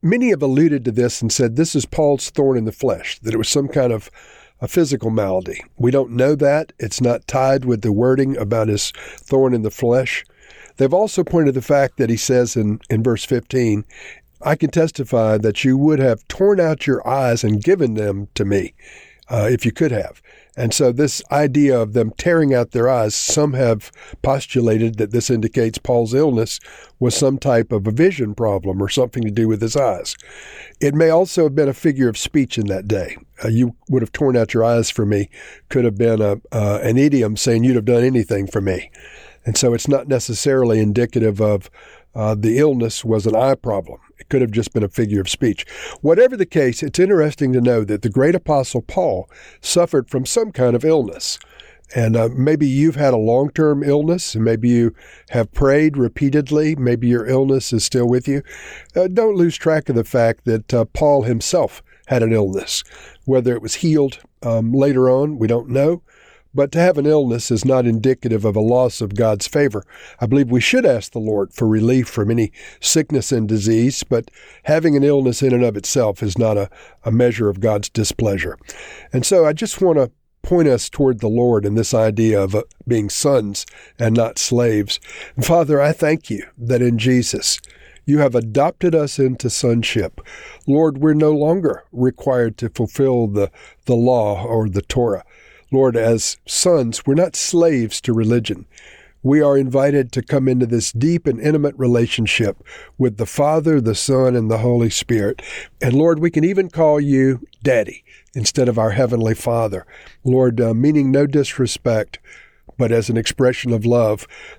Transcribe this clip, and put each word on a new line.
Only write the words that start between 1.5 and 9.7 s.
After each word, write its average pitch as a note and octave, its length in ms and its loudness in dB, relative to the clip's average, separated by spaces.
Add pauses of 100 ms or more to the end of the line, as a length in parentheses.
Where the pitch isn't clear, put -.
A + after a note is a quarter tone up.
"This E3 180 -2
is C3 120 -2
Paul's C#3+ 440 0
thorn C3+ 260 2
in A2+ 80 -2
the A2 80 -4
flesh, - 480 -4
that A2+ 140 -6
it A2+ 40 0
was A2 100 -2
some C#3 200 -2
kind B2+ 240 0
of G#2+ 180 -8 (520)
a B2 60 -8
physical C3+ 420 -2
malady." F#2+ 520 -4 (140)
We A#2+ 140 0
don't B2+ 220 0
know B2+ 220 2
that. D3 440 0
It's - 220 -6
not A#2+ 260 0
tied C3+ 380 0
with A#2+ 180 -2
the A2 100 0
wording C3 440 0
about A2 320 -2
his G2+ 240 -4 (260)
thorn C3 360 0
in A2+ 80 -2
the G#2+ 80 -2